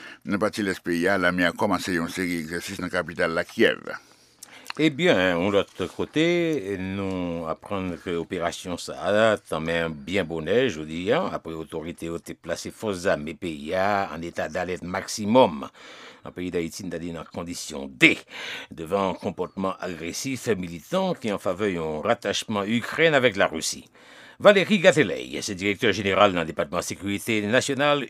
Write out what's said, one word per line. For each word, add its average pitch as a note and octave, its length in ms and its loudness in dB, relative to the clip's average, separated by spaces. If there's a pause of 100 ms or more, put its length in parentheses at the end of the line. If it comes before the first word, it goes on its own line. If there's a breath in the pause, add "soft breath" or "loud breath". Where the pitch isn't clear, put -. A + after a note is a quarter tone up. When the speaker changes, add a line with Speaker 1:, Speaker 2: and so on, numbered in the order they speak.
(260 loud breath)
Speaker 1:
Dans F#2+ 80 -2
la G2 60 -2
partie G#2+ 220 0
de G2+ 40 0
l'Est, F#2 200 -4 (340)
l'armée F2+ 260 4
a E2 80 2
commencé F#2+ 400 0
une E2 160 0
série F2 280 -2
d'exercices E2+ 420 -8
dans F2+ 80 -6
la - 20 -6
capitale, E2+ 440 -2
la F2 120 -2
Kiev. D2+ 340 2 (1000 loud breath)
Speaker 2:
Eh D#3 100 6
bien, A2+ 480 4
de G2 140 2
l'autre F#2+ 340 0 (100)
côté, D3+ 840 0
nous F#2 680 -4
apprenons F#2 560 -6
que F#2 60 -6
l'opération E2+ 680 -4
ça, G#2 600 2 (100)
tant D#2+ 120 -4
même E2 340 -2
bien E2+ 300 -2
bonnet, E2+ 460 0
je D#2 120 -6
dis, E2 300 -4
hein, F3+ 200 0
après E2 200 -8
l'autorité D#2+ 560 -8
a E2+ 100 -6 (240)
placé E2+ 300 -6
forces F#2+ 340 -4
armées D#2+ 300 0
pays D#2 400 -6
en G2 460 0
état E2+ 280 -6
d'alerte F2 340 -4
maximum. G2 840 2 (540 loud breath)
En - 80 -14
pays F2+ 200 -6
d'Haïti, E2+ 340 -4
nous F2 100 -6
avons E2+ 180 -8
dans D#2 100 -10 (100)
condition D2+ 580 -10
D, B2+ 260 6 (520 loud breath)
devant F#2 400 -2
un F2 60 -2
comportement F#2+ 640 -4
agressif F2 680 -6
et A2 80 2
militant F#2 600 -4
qui G#2+ 180 -4
en F#2 60 -4
faveur G2 340 -2
d'un D#2 340 -4
rattachement G#2 560 -2
Ukraine C3 520 2
avec B2 200 4
la F#2+ 120 6
Russie. - 420 -6 (500 loud breath)
Valérie G3 380 6
Gateley, D#2 640 4
c'est G#2 140 -6
directeur G2+ 360 2
général G2 400 6
dans F2+ 100 2
le D#2+ 40 0
département D#2+ 380 -2
sécurité G2+ 580 -2
nationale C3 680 2